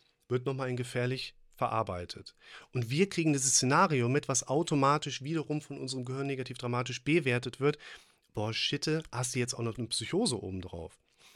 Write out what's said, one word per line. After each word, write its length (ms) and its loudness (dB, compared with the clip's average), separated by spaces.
wird 180 0
nochmal 240 -2
in 60 -2
gefährlich 580 -2
verarbeitet. 800 -2
Und 160 -2
wir 220 4
kriegen 240 2
dieses 220 2
Szenario 520 4
mit, 200 2
was 200 0
automatisch 720 2
wiederum 400 -2
von 180 -12
unserem 280 -6
Gehirn 200 -2
negativ 300 -4
dramatisch 480 -2
bewertet 560 2
wird. 160 4
Boah, 220 -2
Schitte, 480 0
hast 220 -2
du 60 0
jetzt 120 0
auch 100 -6
noch 140 -2
eine 120 -6
Psychose 540 0
obendrauf? 560 -8